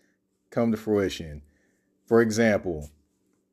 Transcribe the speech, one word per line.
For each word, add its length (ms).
come 220
to 60
fruition. 640
For 160
example, 680